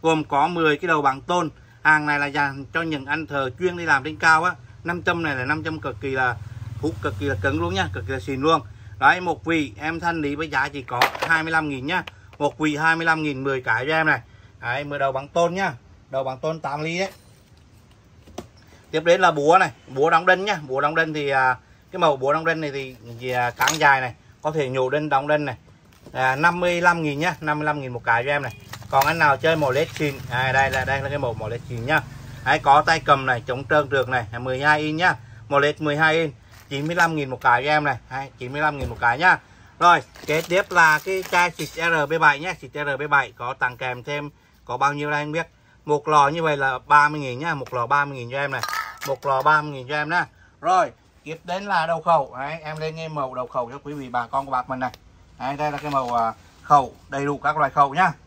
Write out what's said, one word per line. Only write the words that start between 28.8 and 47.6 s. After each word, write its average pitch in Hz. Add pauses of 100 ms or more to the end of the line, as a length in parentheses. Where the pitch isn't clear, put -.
Còn 135
anh 165
nào 147
chơi 160
màu 147
led 147
xịn, 147 (140)
à, 127
đây 135
là, 131
đây 135
là 139
cái 143
màu, 127
màu 110
led 117
xịn 117
nhá. 147 (440)
Đấy, 143
có 147
tay 165
cầm 135
này, 123
chống 123
trơn 147
trượt 131
này, 123 (140)
mười 131
hai 151
inch 156
nhá. 175 (340)
Màu 139
led 147
mười 147
hai 156
inch, 160 (360)
chín 139
mươi 170
lăm 170
nghìn 143
một 127
cái 123
cho 143
em 151
này. 135 (120)
Đấy, 135
chín 123
mươi 143
lăm 151
nghìn 127
một 117
cái 120
nhá. 165 (420)
Rồi, 165 (240)
kế 156
tiếp 180
là 160
cái 190
chai 175
xịt 156
R 160
B 156
bảy 147
nhá, 175
xịt 127
R 143
B 147
bảy 135
có 123
tặng 123
kèm 123
thêm, 147 (360)
có 123
bao 139
nhiêu 147
đây 147
anh 147
biết. 165 (380)
Một 147
lò 147
như 160
vậy 151
là 131
ba 147
mươi 151
nghìn 127
nhá, 165
một -